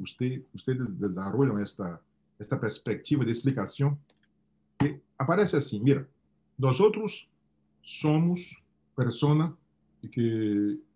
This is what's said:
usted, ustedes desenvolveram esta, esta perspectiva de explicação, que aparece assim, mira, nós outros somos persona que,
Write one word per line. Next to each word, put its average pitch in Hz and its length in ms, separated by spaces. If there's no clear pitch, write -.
usted, 127 420
ustedes 127 380
desenvolveram 98 680
esta, 92 400
esta 117 180
perspectiva 120 680
de 113 60
explicação, 135 680
que 143 200
aparece 170 380
assim, 110 240
mira, 131 280
nós 131 220
outros 208 500
somos 170 800
persona 147 600
que, 104 680